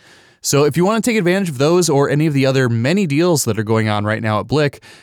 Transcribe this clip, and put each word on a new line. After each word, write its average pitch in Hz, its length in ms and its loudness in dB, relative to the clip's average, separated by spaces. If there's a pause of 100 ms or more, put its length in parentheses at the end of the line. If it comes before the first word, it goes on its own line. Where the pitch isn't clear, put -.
(400)
So 143 240 0
if 147 120 0
you 175 100 2
want 220 180 0
to - 40 -2
take 220 100 0
advantage 180 320 0
of 127 80 -10
those 160 320 2
or 139 180 2
any 147 180 0
of 156 60 0
the 135 140 2
other 131 240 2
many 143 360 0
deals 156 380 0
that 107 140 -4
are 113 40 -2
going 110 260 0
on 104 160 -2
right 107 180 -2
now 107 180 -2
at 95 60 -6
Blick, 143 360 -2 (200)